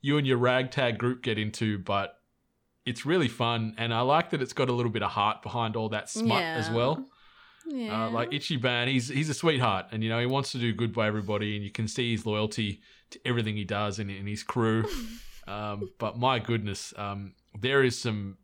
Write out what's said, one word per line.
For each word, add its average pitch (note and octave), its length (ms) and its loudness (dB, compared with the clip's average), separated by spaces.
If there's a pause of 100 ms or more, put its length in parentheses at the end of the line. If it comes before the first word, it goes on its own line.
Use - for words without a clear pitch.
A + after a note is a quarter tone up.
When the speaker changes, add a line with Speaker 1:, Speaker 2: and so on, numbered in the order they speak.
Speaker 1:
you C#3+ 160 4
and C#3 80 2
your B2+ 100 4
ragtag B2 600 2
group B2 240 -2
get A2 160 0
into, G#2+ 400 0
but G2 400 -2 (640)
it's B2+ 220 -6
really D#3+ 220 4
fun, A2+ 500 0
and A#2 120 -2
I A#2 100 2
like D3 300 4
that D3 120 0
it's - 100 -8
got C3 160 0
a A#2+ 40 2
little A#2+ 180 0
bit G#2 100 -2
of G2+ 80 0
heart G#2+ 320 0
behind A2+ 340 -4
all A2 140 -2
that G#2 200 -4
smut A3 340 2
as D#3+ 240 -2
Speaker 2:
Yeah. A2+ 80 -2
Speaker 1:
well. C#3+ 340 0 (560)
Speaker 2:
Yeah. A3+ 400 -2
Speaker 1:
Uh, A2+ 60 -2
like, - 200 0
Ichiban, B2+ 580 0
he's, B2+ 180 2
he's C#3+ 220 0
a D3 40 0
sweetheart, B2 600 2
and, A2 100 -2
you A2 60 0
know, A2+ 100 2
he A#2+ 60 2
wants C3+ 260 0
to C3+ 80 -6
do A#2 140 2
good A2+ 200 0
by A2+ 140 2
everybody, G#2 480 0
and G#2 80 -4
you G2 80 -8
can A2 160 -2
see A#2+ 240 0
his A2 140 0
loyalty G#2+ 560 0 (300)
to - 140 -18
everything A#2 300 0
he G#2 80 -4
does G2+ 360 -2
and, G2+ 120 -4
and G2 160 -8
his G#2 160 -6
crew. A2+ 460 2
Speaker 2:
<laughs> - 40 -4 (520)
Speaker 1:
Um, G#2 520 -6
but A2 200 -4
my B2+ 220 4
goodness, A2 560 -2
um, G2+ 380 -8 (260)
there C3+ 240 4
is B2 160 4
some G2+ 440 -2